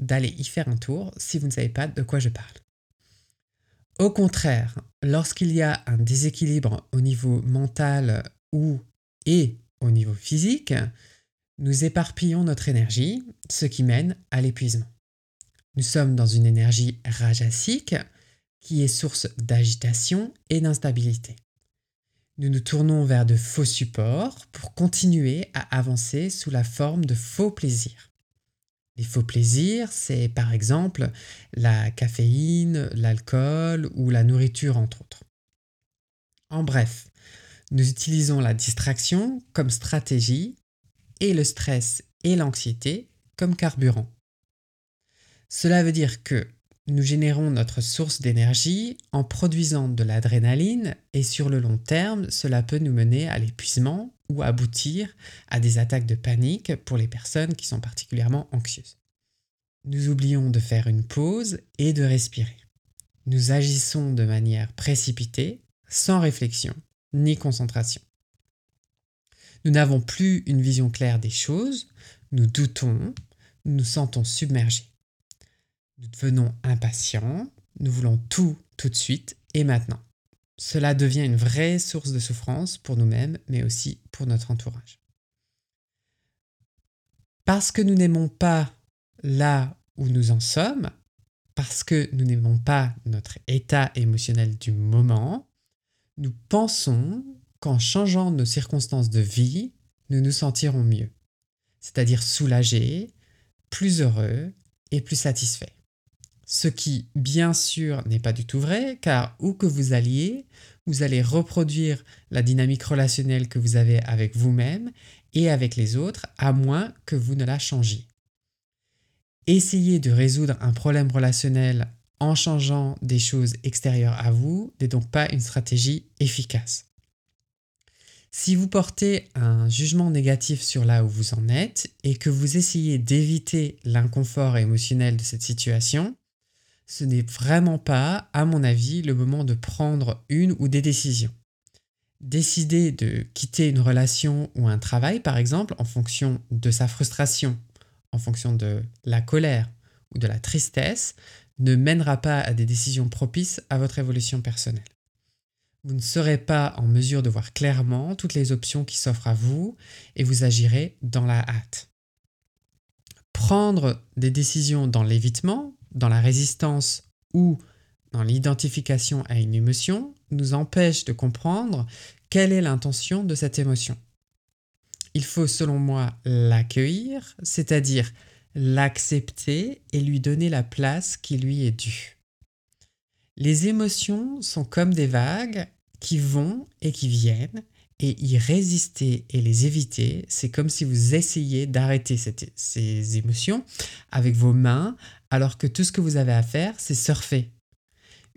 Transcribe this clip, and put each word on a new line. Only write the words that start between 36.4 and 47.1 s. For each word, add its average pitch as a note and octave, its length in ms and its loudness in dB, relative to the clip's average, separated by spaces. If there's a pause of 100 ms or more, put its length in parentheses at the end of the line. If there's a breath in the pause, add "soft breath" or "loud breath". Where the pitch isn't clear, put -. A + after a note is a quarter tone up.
En D#3+ 140 -2
bref, B2 440 0 (640 loud breath)
nous C3 180 4
utilisons D3 520 0
la A#2 120 2
distraction F3 880 -2 (120)
comme C#3 160 0
stratégie C3+ 840 -2 (640)
et G3 120 2
le D3+ 120 2
stress - 600 -4 (200)
et F3+ 120 4
l'anxiété C#3 720 -4 (300)
comme F3+ 180 0
carburant. B2+ 500 0 (1500 soft breath)
Cela F3 280 4
veut E3 100 2
dire D3+ 300 -2
que A#2 260 -2 (380)
nous C#3+ 160 0
générons D3 480 0